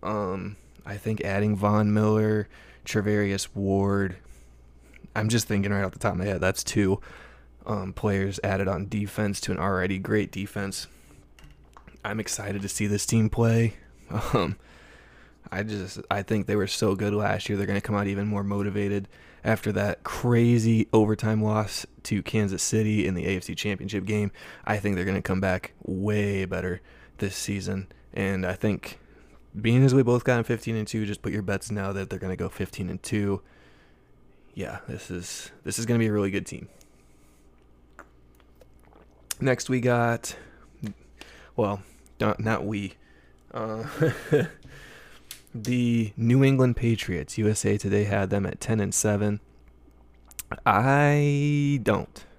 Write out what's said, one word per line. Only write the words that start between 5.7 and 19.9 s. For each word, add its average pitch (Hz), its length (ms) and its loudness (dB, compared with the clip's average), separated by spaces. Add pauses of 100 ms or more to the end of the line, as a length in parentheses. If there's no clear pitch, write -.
right 98 140 0
off 90 80 -6
the - 60 -16
top 107 120 0
of 92 60 -4
my 90 80 -2
head, 98 160 0
that's 92 200 0
two, 101 380 2 (680)
um, 95 280 -6
players 98 500 -2
added 98 240 0
on 95 220 -4
defense 104 520 -2
to - 120 -4
an 92 60 -4
already 95 380 0
great 104 320 0
defense. 98 580 -8 (1160)
I'm 104 160 -6
excited 101 440 -6
to 98 40 -6
see 104 200 -2
this 104 180 0
team 110 240 4
play. 117 460 2 (340)
<laughs> - 240 -4
Um, 101 240 2 (960)
I 95 100 -2
just, 104 360 -8 (100)
I 101 120 -2
think 101 260 -2
they 104 80 0
were 98 120 0
so 98 280 0
good 104 180 -2
last 101 340 -2
year. 104 100 -2
They're 98 100 -2
gonna 101 140 -2
come 107 140 -4
out 101 120 0
even 98 200 -2
more 104 160 -2
motivated 101 640 -2 (360)
after 110 300 0
that 101 300 -2